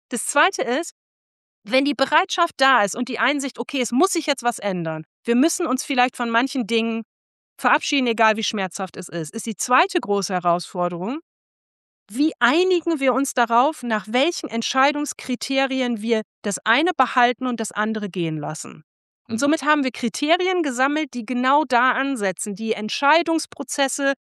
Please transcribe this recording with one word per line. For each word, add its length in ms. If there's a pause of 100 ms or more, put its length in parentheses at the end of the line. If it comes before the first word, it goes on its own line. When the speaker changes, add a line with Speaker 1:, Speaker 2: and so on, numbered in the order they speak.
(100)
Speaker 1:
Das 160
Zweite 360
ist, 300 (760)
wenn 180
die 100
Bereitschaft 640
da 240
ist 120
und 140
die 100
Einsicht, 400
„Okay, 220
es 120
muss 200
sich 140
jetzt 160
was 160
ändern, 460 (200)
wir 100
müssen 320
uns 180
vielleicht 320
von 140
manchen 360
Dingen 360 (580)
verabschieden, 460
egal 300
wie 80
schmerzhaft 520
es 120
ist“, 260
ist 120
die 100
zweite 440
große 340
Herausforderung, 840 (880)
wie 300
einigen 600
wir 140
uns 200
darauf, 480
nach 260
welchen 420
Entscheidungskriterien 1500
wir 200 (200)
das 220
eine 320
behalten 500
und 140
das 120
andere 380
gehen 280
lassen? 460 (460)
Und 60
Speaker 2:
Mhm. 40
Speaker 1:
somit 220
haben 220
wir 80
Kriterien 720
gesammelt, 520
die 100
genau 420
da 260
ansetzen, 600
die 200
Entscheidungsprozesse 1400 (240)